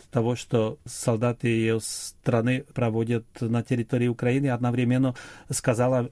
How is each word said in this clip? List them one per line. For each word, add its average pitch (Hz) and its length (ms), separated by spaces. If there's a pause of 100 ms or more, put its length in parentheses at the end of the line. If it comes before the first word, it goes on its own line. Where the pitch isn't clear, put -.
(120)
того, 120 240
что 113 480
солдаты 120 640
ее 113 320
страны 123 920
проводят 113 520 (140)
на 117 220
территории 120 460
Украины. 123 400
Одновременно 123 640 (380)
сказала 123 600